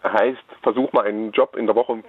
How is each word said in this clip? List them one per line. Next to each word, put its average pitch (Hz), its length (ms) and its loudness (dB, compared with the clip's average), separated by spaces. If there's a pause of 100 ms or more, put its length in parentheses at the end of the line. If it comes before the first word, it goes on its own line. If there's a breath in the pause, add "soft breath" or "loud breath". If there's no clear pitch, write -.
Heißt, 107 360 0 (240)
versuch 131 300 0
mal 120 120 2
einen 107 280 -4
Job 131 220 2
in 113 120 -4
der 104 100 2
Woche 117 320 0